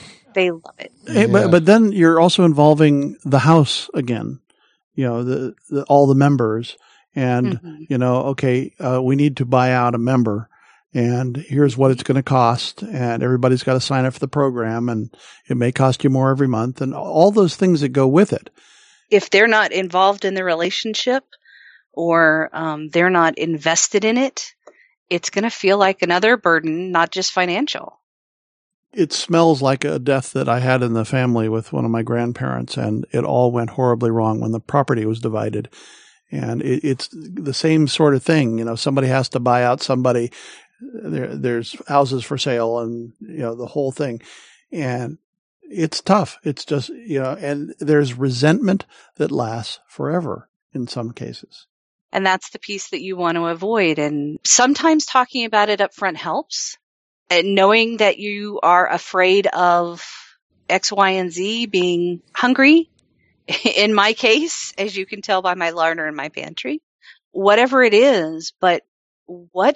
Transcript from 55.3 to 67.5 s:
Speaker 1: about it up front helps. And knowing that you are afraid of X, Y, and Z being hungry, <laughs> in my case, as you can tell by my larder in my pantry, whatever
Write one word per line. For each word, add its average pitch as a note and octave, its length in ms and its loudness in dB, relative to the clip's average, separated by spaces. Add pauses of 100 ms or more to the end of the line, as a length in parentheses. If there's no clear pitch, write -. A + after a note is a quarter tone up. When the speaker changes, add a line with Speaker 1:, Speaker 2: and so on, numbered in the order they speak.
Speaker 1:
about G#3+ 240 0
it G3+ 120 0
up G3 120 -2
front F3+ 240 -4
helps. - 600 -8 (520)
And F3+ 240 0
knowing A3 440 2
that G#3+ 200 2
you G#3 460 -8
are F3 280 4
afraid F#3 540 0
of F3 580 0 (640)
X, F#3 240 -2
Y, G3 200 2
and F#3 200 -2
Z G#3+ 360 -6
being F3 540 -2 (140)
hungry, C4+ 540 4 (560)
<laughs> - 300 -4
in G#3+ 180 2
my G#3 200 2
case, C4 640 0
as G3 180 -6
you F#3+ 100 -8
can G3+ 160 -14
tell F#3+ 200 -2
by F3+ 140 0
my E3+ 160 -4
larder E3 360 -2
in D3+ 80 -8
my C#3+ 140 -8
pantry, E3 520 -10 (500)
whatever A#3+ 520 4